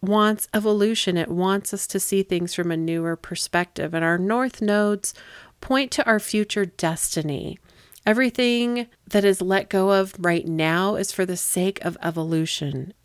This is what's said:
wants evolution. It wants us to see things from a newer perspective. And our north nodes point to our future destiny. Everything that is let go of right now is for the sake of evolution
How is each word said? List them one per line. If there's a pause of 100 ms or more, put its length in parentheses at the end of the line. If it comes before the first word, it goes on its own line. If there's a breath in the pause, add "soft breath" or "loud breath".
wants
evolution.
It
wants
us
to
see
things
from
a
newer
perspective.
And
our
north
nodes (460 loud breath)
point
to
our
future
destiny. (460 loud breath)
Everything (180)
that
is
let
go
of
right
now
is
for
the
sake
of
evolution (120)